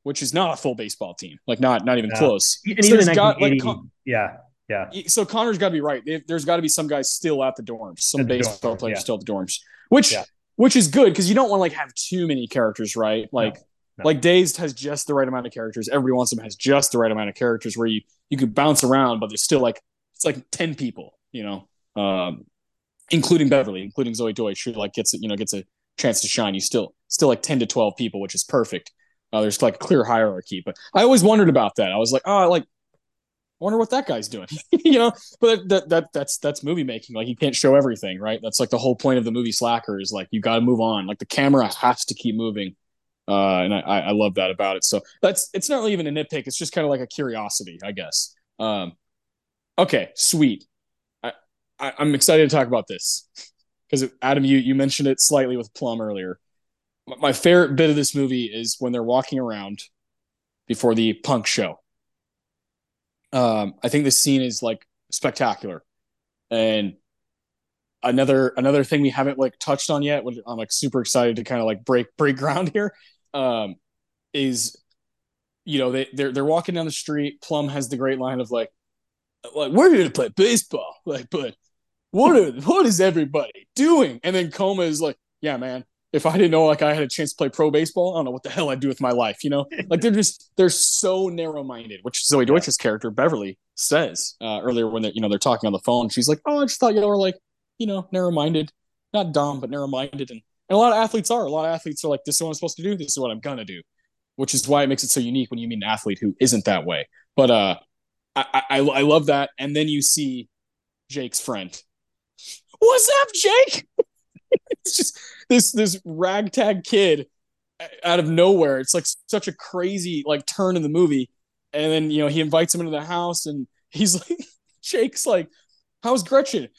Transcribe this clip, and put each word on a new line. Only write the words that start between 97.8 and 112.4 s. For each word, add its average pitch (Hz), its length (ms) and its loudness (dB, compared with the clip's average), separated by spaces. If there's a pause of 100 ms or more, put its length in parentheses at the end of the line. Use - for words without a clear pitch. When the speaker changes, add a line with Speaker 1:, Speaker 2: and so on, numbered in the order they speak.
Speaker 1:
know, 190 260 -6
narrow-minded. 160 580 0 (420)
Not 180 200 -2
dumb, 143 260 0
but 123 100 -10
narrow-minded." 139 640 -8
And, 113 100 -18 (280)
and 190 60 2
a - 20 4
lot 233 160 6
of 208 100 2
athletes 220 280 -2
are. 233 120 0
A 143 60 -4
lot 156 160 -2
of 165 100 -2
athletes 160 300 -8
are - 40 -4
like, 139 160 -4
"This 143 100 -2
is - 60 0
what 165 60 -4
I'm 156 60 -8
supposed 160 240 -8
to 165 60 -10
do. 202 120 -4
This 160 160 -8
is - 80 -4
what 127 100 -4
I'm 110 120 -8
gonna 127 240 -10
do," 92 160 -14 (560)
which 135 160 -4
is 131 160 -2
why 143 140 4
it 135 40 2
makes 135 160 0
it 135 60 -4
so - 100 0
unique 123 320 -2
when 120 80 -6
you 117 80 -8
meet 117 80 -6
an 104 80 -6
athlete 107 380 -4
who 101 180 0
isn't 123 240 2
that 87 220 0
way. 78 240 -4 (260)
But, 127 160 6
uh, 98 240 2 (600)
I, 135 160 0
I, 135 180 2
I, 135 100 0
I 139 220 2
love 147 260 4
that. 139 320 2
And 143 160 -6
then 156 120 0
you 147 140 -2
see 131 460 -2 (640)
Jake's 131 300 -8
friend. 95 400 -8 (1000)